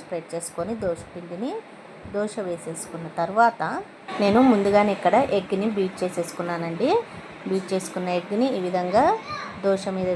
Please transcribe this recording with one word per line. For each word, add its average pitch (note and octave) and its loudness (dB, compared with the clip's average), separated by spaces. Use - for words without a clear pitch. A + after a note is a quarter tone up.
స్ప్రెడ్ E3 -8
చేసుకొని E3+ -6
దోశ E3+ -4
పిండిని F3 -8
దోశ G#3 -2
వేసేసుకున్న E3 -8
తర్వాత G#3+ 4
నేను G3+ 6
ముందుగానే G3+ 4
ఇక్కడ F3+ 4
ఎగ్ని G3 -2
బీట్ F#3 -2
చేసేసుకున్నానండి. F3 -2
బీట్ F#3+ 0
చేసుకున్న F#3 -4
ఎగ్ని G#3+ 0
ఈ F#3+ -2
విధంగా F3+ 2
దోశ G3 2
మీద F#3 0